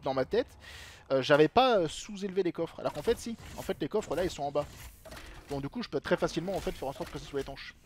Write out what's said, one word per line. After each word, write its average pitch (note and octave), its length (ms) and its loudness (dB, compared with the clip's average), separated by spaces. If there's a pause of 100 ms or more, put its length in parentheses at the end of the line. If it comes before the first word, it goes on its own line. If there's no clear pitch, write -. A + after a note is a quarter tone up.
dans C3+ 120 -2
ma C3 100 2
tête, G3+ 220 0 (640)
euh, C3+ 100 4
j'avais D3 280 8
pas, A#3+ 320 6
euh, D#3 80 2
sous-élevé G3 540 -4
les E3+ 100 0
coffres. - 280 -4
Alors C#3 140 -2
qu'en D3 80 -6
fait A#3 160 2
si, A#3 180 -8 (220)
en - 40 -6
fait - 160 -4
les D3+ 100 -2
coffres G3 280 -2
là F3+ 80 2
ils D#3+ 60 0
sont D3 140 -6
en C#3+ 80 -2
bas. D3 120 2 (840)
Donc C#3 100 -2
du C#3 80 -4
coup B3 140 -6
je - 80 -12
peux C#3 100 -2
très - 160 2
facilement F3 400 -2
en D3+ 40 -4
fait F3 120 -4
faire C3+ 160 -8
en C#3 60 -6
sorte - 160 -10
que D3+ 80 -10
ce - 80 -12
soit C#3 160 -4
étanche. - 320 -12 (100)